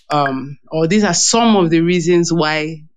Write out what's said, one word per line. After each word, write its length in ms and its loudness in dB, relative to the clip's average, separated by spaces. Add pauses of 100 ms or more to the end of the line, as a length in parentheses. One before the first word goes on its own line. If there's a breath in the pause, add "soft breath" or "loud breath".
(120)
um, 480 -4 (120)
or 180 -2
these 160 2
are 100 0
some 420 2
of 140 2
the 120 2
reasons 500 0
why 500 -2 (140)